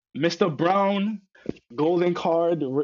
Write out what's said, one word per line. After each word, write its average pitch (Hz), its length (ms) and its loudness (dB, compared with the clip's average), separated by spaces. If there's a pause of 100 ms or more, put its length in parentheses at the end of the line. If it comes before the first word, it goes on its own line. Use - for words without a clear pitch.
(140)
Mister 170 360 0
Brown, 196 720 0 (540)
golden 175 380 2
card, 170 500 0
r-, 127 60 -2 (140)